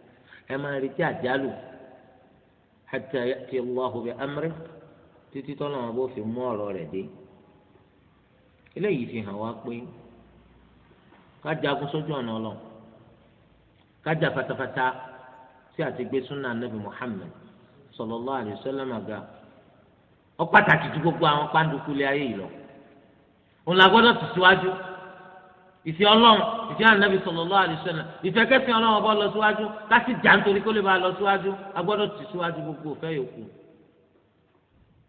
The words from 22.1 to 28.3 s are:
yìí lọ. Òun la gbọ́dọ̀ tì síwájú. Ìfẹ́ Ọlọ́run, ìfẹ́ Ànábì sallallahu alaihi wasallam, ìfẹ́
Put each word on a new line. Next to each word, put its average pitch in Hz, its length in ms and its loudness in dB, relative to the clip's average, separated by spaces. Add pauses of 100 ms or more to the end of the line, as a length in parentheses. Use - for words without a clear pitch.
yìí 110 120 -6
lọ. 95 100 -8 (1200)
Òun 175 100 0
la 190 120 10
gbọ́dọ̀ 226 260 8
tì - 140 -4
síwájú. 185 420 4 (1160)
Ìfẹ́ 160 200 2
Ọlọ́run, 220 340 10 (280)
ìfẹ́ - 180 0
Ànábì 202 320 6
sallallahu 180 440 0
alaihi 165 180 -2
wasallam, 160 260 -6 (140)
ìfẹ́ 190 260 2